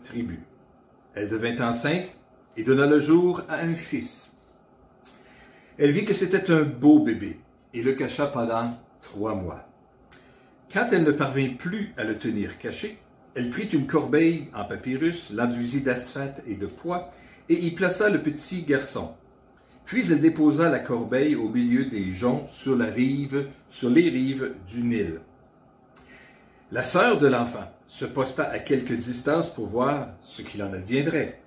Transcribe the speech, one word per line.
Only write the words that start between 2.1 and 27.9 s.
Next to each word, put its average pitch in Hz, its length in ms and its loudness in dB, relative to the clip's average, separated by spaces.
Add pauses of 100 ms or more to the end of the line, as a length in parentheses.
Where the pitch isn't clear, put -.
et 110 60 -6
donna 131 240 6
le 147 120 8
jour 170 480 4
à 160 140 -4
un 165 140 -2
fils. - 580 -8 (1400)
Elle 143 140 6
vit 202 140 0
que 190 100 2
c'était 180 360 0
un 156 120 6
beau 139 360 8
bébé 104 400 -2 (340)
et 117 100 -4
le 131 100 2
cacha 135 320 -2
pendant 120 460 -2 (300)
trois 104 340 -6
mois. 90 340 -10 (1040)
Quand 240 180 0
elle 175 120 6
ne 151 80 6
parvint 135 380 0
plus 180 480 -8
à 123 60 -6
le 107 140 -4
tenir 104 400 -4
caché, 214 400 -10 (380)
elle 120 140 -4
prit 196 180 -6
une 143 180 0
corbeille 151 680 2
en 104 120 -8
papyrus, 131 680 -4
l'enduisit 120 500 -2
d'asphalte 135 640 -4
et 104 80 -8
de 98 100 -6
pois, 175 480 -8 (360)
et 165 40 2
y 165 180 0
plaça 190 380 0
le 170 100 2
petit 156 440 -6
garçon. 135 500 -2 (720)
Puis 196 260 0
elle 147 80 4
déposa 160 500 4
la 127 100 2
corbeille 127 560 0
au 113 140 -2
milieu 123 360 2
des 98 260 -4
joncs 123 360 -2
sur - 280 -2
la 113 120 2
rive, 135 600 0 (220)
sur 123 200 -2
les 165 200 6
rives 131 440 -2 (140)
du 120 160 -6
Nil. 101 360 0 (1500)
La 120 120 -4
sœur 196 360 4
de 143 80 8
l'enfant 120 440 0 (160)
se - 180 -10